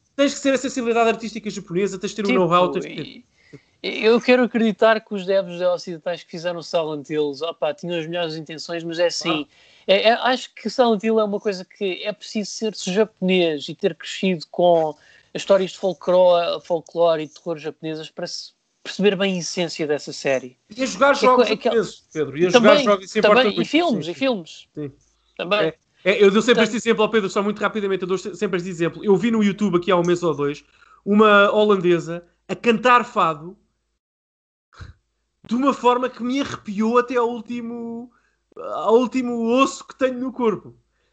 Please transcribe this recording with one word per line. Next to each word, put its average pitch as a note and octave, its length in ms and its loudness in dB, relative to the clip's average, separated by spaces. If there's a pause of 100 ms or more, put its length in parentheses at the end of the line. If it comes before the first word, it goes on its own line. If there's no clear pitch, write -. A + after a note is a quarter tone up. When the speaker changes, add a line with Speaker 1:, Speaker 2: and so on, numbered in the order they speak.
(160)
Speaker 1:
tens C#4 180 2
que - 60 -14
ser C4+ 140 2
a B3+ 40 0
sensibilidade A#3 500 0
artística A3 420 -4
japonesa, F#3+ 480 -4
tens G3 120 -6
de - 60 -14
ter A3 60 -4
o G3 40 -4
Speaker 2:
Tipo, G3 120 2
Speaker 1:
know-how, F3+ 340 2
tens F3 120 -6
de D#3+ 120 -12
ter D#3+ 100 -10
Speaker 2:
e, - 180 -20 (580)
e - 220 -6
eu A3+ 160 4
quero B3+ 240 2
acreditar A3 560 2
que - 140 -12
os F#3+ 100 -8
devs F3+ 360 -2
ocidentais F3 640 -4
que - 80 -20
fizeram E3+ 320 -8
Silent D3+ 460 -6
Hills, D3 360 -4
opá, D#3+ 280 -4
tinham E3+ 260 -8
as D#3 80 -6
melhores E3+ 300 -6
intenções, E3 480 -10
mas E3 140 -6
é F3 80 2
assim, D#3+ 420 -4
Speaker 1:
Ah. - 60 -20 (320)
Speaker 2:
é, G3 220 4
é, A3+ 40 6
acho B3 420 -2
que - 140 -12
Silent A3+ 340 2
Hill A3 180 2
é G#3+ 40 2
uma G3+ 160 -4
coisa F#3 240 -6
que F#3 400 -6
é G#3 80 -4
preciso - 380 -8
ser A3 260 -6
japonês F3+ 920 0
e E3 60 -12
ter F3+ 200 -2
crescido - 560 -4
com E3 460 2 (380)
as F#3 80 -8
histórias F#3+ 300 2
de - 60 -20
folclore, F3 880 2
folclore E3 580 0
e D3+ 60 -10
terror E3 300 -10
japonesas D#3 520 -10
para F3 160 -10
se - 260 -14 (300)
perceber G3 340 0
bem F#3+ 200 -2
a - 20 -4
essência E3 480 -6
dessa D3 260 -4
série. C3 440 -4 (180)
Speaker 1:
E B3 80 -8
a C4 40 0
jogar A3 240 2
Speaker 2:
É C4+ 40 2
co-, - 60 -2
Speaker 1:
jogos B3 300 4
Speaker 2:
é A3 60 0
que - 80 -10
Speaker 1:
japoneses, A3 480 -2
Pedro. C3+ 260 -4
E F3 80 4
a F#3 40 0
Speaker 2:
também, A#3+ 280 6
Speaker 1:
jogar D4 60 2
jogos, G3+ 220 2
isso G#3+ 120 -4
importa G#3 240 6
Speaker 2:
também, G#3 140 2
Speaker 1:
muito. F3 100 -2
Speaker 2:
e - 40 -14
filmes, C#4+ 360 0
Speaker 1:
Sim, E3+ 40 -6
Speaker 2:
e F3 40 -10
Speaker 1:
sim. - 40 -14
Speaker 2:
filmes. A#3 560 -4
Speaker 1:
Sim. D3 180 -10 (440)
Speaker 2:
Também. F#3 240 -2
Speaker 1:
É, D#3+ 160 -2 (260)
é, G3 220 2
eu G3 60 8
dou G3+ 100 4
sempre A3+ 200 4
Speaker 2:
Portanto A3 160 2
Speaker 1:
este A3+ 120 -2
exemplo A3 140 2
ao G#3+ 80 2
Pedro, G#3+ 200 0
só G#3 120 -2
muito G#3 180 -4
rapidamente, G3+ 420 -4
eu F#3 60 -6
dou F#3 100 0
se-, G3+ 160 -12
sempre F#3 240 -4
este F3 120 -6
exemplo. D#3+ 340 -6
Eu G3+ 120 6
vi G3+ 140 0
no A3+ 120 2
YouTube, G3 340 0
aqui F3 140 0
há F#3 60 4
um F3 80 4
mês F3 180 0
ou E3 120 0
dois, C#3+ 300 -4 (400)
uma G#3 460 6
holandesa F3 720 2 (240)
a F#3+ 80 -6
cantar A#3 480 4
fado E3+ 520 -2 (1900)
de G#3+ 80 -4
uma C4 200 2
forma B3 340 0
que - 140 -12
me B3+ 180 -4
arrepiou A3 580 -2
até B3 180 0
ao A#3 120 0
último, A#3 840 -10 (460)
ao C#3 400 0
último A#3+ 460 0 (180)
osso - 260 -2
que - 80 -20
tenho C4 240 -2
no B3+ 140 -6
corpo. G#3 420 -2 (380)